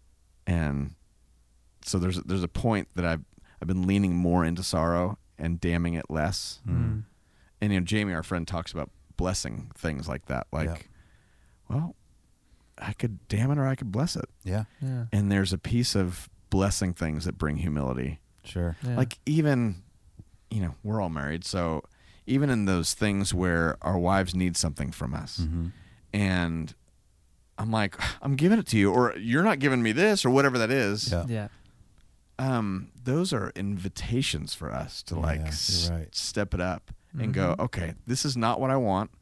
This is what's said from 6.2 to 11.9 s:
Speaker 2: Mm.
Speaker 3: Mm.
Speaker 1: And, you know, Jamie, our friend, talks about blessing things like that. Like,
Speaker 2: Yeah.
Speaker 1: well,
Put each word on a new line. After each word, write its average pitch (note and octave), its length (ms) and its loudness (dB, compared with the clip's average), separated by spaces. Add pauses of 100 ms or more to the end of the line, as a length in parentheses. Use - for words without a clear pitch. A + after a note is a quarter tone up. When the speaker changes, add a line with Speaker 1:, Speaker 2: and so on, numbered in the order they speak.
Speaker 2:
Mm. - 80 -2
Speaker 3:
Mm. A2 260 0 (580)
Speaker 1:
And, G#2 120 2
you F#2+ 80 4
know, F2 40 0
Jamie, G#2 300 0
our D#2+ 80 -2
friend, E2+ 240 -4
talks E2 260 -6
about D#2 180 -6 (260)
blessing F2+ 600 -4
things D2+ 320 -4
like - 180 -8
that. C2 260 -4
Like, D#2 160 -2
Speaker 2:
Yeah. E2 80 -4 (920)
Speaker 1:
well, D#3 280 -2 (840)